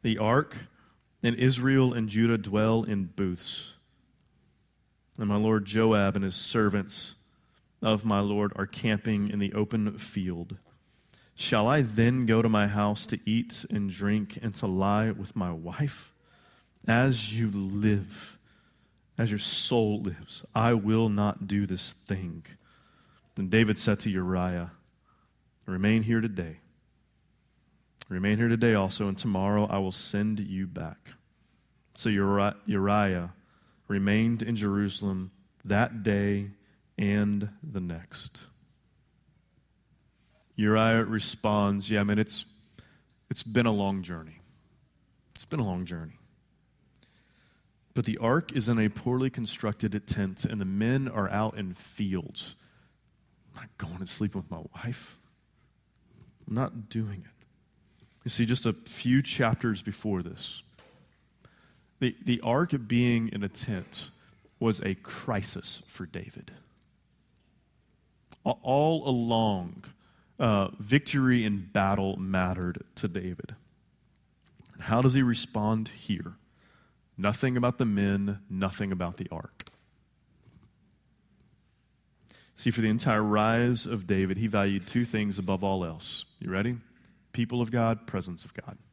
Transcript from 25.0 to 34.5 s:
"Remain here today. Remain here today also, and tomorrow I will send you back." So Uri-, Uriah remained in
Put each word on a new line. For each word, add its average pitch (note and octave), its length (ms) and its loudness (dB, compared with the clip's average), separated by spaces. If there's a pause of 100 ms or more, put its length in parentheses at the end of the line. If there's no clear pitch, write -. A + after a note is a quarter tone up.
"Remain G#2 380 2
here A2+ 180 2
today. F#2 380 -4 (1500)
Remain G2 280 2
here A#2 120 4
today A#2 240 4
also, G2+ 340 2
and F#2+ 100 -2
tomorrow G2+ 480 2
I G2+ 120 -2
will F#2+ 160 -2
send G#2 460 -2
you F#2+ 280 -4
back." E2 440 -10 (840)
So - 160 -2
Uri-, G2+ 460 4 (100)
Uriah G2 680 2 (540)
remained G#2+ 540 2
in A2+ 140 -2